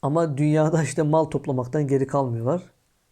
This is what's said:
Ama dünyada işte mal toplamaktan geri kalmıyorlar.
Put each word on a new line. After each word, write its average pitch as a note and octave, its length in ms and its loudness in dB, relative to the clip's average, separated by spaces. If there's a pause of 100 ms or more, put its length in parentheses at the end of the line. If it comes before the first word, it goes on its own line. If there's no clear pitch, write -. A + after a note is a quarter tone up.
Ama D3+ 360 0
dünyada D#3 440 2
işte D#3 200 -2
mal D#3 220 2
toplamaktan C#3+ 600 -2
geri C3+ 200 2
kalmıyorlar. C3+ 560 -2 (500)